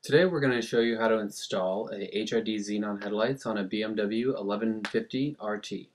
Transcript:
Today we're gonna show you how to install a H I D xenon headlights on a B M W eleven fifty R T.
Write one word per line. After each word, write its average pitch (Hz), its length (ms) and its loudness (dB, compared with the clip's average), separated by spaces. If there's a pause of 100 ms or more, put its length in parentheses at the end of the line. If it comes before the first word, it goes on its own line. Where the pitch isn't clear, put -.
(120)
Today 170 140 8
we're 170 140 2
gonna 127 200 2
show 117 200 2
you 117 180 2
how 113 100 4
to 110 120 4
install 101 680 -2
a 101 240 -8
H 107 200 -2
I 113 60 4
D 110 160 -2
xenon 104 460 -2
headlights 107 440 0
on 110 100 -2
a 101 80 0
B 107 180 -2
M 110 120 -2
W 110 420 0
eleven 107 480 -2
fifty 131 560 -2
R 107 160 -4
T. 104 380 -10